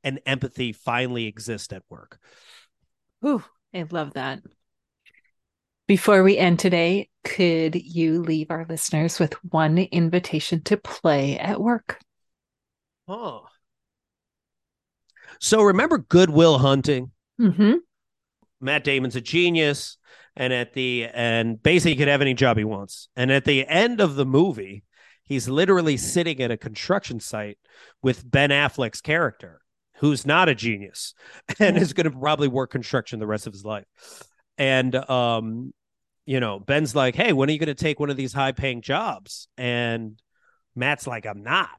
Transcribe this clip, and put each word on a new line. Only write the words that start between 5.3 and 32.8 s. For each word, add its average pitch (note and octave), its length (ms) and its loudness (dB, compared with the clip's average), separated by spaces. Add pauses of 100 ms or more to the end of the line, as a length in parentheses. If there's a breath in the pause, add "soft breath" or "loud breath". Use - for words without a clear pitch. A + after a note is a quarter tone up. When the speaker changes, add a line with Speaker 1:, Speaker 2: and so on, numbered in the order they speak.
Speaker 2:
Before G3 380 4
we G3 140 6
end F3 220 4
today, F3+ 500 0 (160)
could E3 500 0
you E3 480 -2
leave D#3 280 -4
our E3 180 -6
listeners D#3+ 500 -2
with D#3 140 2 (100)
one D#3+ 340 2
invitation E3+ 840 0
to G#3 140 0
play C#3 600 0
at - 220 -4
work? A3+ 400 -2 (1040)
Speaker 1:
Huh. F#3 360 -12 (2000 loud breath)
So A3 220 2
remember A3 360 4
Good F3 320 6
Will D#3 300 6
Hunting? C3+ 520 2 (280)
Speaker 2:
Mm-hmm. G#3 340 4 (880)
Speaker 1:
Matt C#3 220 -2
Damon's C3 320 0
a B2 60 -4
genius, D#3+ 760 0 (380 soft breath)
and B2+ 180 -2
at B2 200 -4
the, B2 400 -4
and A#2 480 -2
basically E3 300 4
he C3+ 60 0
could C#3+ 100 2
have C#3+ 140 2
any C3+ 120 2
job A#2+ 240 4
he G#2+ 60 0
wants. G2+ 520 -10
And B2+ 160 0
at C3+ 140 2
the C3+ 220 2
end G#3 320 2
of D#3 160 2
the C3+ 100 0
movie, B2+ 580 0 (400 soft breath)
he's B2 260 -4
literally E3 480 2
sitting D#3+ 440 -2
at A#2+ 100 -2
a A2 60 -4
construction A#2+ 600 -6
site G#2 380 -10 (440 soft breath)
with B2+ 280 -2
Ben C#3+ 220 4
Affleck's C#3 500 -2
character, D3 580 -4 (380)
who's C#3+ 280 0
not E3 240 4
a B2+ 60 2
genius G#2 580 -8 (220 loud breath)
<laughs> - 240 -12
and G3+ 160 4
Speaker 2:
Yeah. E3+ 60 4
Speaker 1:
is D#3+ 120 -2
gonna E3 180 0
probably C#3+ 360 0
work B2+ 240 -4
construction A#2 480 -6